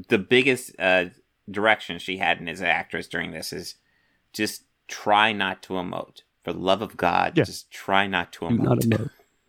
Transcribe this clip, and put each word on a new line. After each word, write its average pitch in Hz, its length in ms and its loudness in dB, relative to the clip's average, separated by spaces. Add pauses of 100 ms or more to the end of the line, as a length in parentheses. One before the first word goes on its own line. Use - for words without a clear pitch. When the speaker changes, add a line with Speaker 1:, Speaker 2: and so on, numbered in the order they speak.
Speaker 1:
the 113 100 4
biggest, 123 600 2
uh, 92 280 4 (440)
direction 104 480 0
she 92 200 -6
had 82 220 0
in 82 80 -10
as 85 140 -10
an 87 40 -2
actress 82 400 -2
during 85 260 -6
this 78 200 -10
is 87 220 -10 (580)
just 107 300 -4 (260)
try 107 440 2
not 95 300 -4
to 95 120 -8
emote. 90 480 -8 (200)
For 90 120 -8
the 90 40 -8
love 95 240 2
of - 140 -10
God, 90 400 2
Speaker 2:
Yeah. 147 80 4
Speaker 1:
just - 260 -10
try 98 360 0
not 90 280 -2
to - 140 -8
Speaker 2:
Do 120 100 2
not 120 220 2
Speaker 1:
emote. 113 300 0 (380)